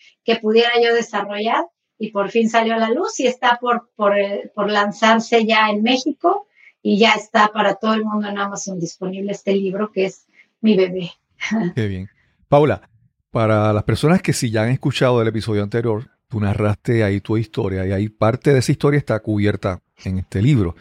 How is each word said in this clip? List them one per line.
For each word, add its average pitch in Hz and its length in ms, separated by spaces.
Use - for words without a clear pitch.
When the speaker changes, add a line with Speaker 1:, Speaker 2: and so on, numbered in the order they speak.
Speaker 1:
que 226 120
pudiera 226 340
yo 233 120
desarrollar, 226 720
y 220 140
por 196 180
fin 226 180
salió 226 240
a 226 60
la 226 100
luz 339 320
y 262 60
está 247 340
por, 240 340
por, 202 240
eh, 202 360
por 202 160
lanzarse 220 760
ya 220 240
en 208 140
México, 311 640
y 208 180
ya 220 140
está 208 400
para 208 220
todo 220 180
el 220 140
mundo 214 220
en 202 100
Amazon 196 420
disponible 190 520
este 196 220
libro 196 380
que 190 140
es - 200
mi 214 160
bebé. 180 320
<laughs> 196 360
Speaker 2:
Qué 110 140
bien. 95 200
Paula, 143 400
para 107 440
las 104 100
personas 156 380
que 156 100
sí 123 180
ya 107 120
han 113 80
escuchado 127 500
el 113 80
episodio 107 340
anterior, 117 480
tú 107 120
narraste 104 640
ahí 98 160
tu 110 160
historia 95 500
y 95 60
ahí 98 160
parte 113 460
de 127 60
esa 151 120
historia 143 260
está 113 220
cubierta 101 600
en 92 140
este 95 220
libro. 107 400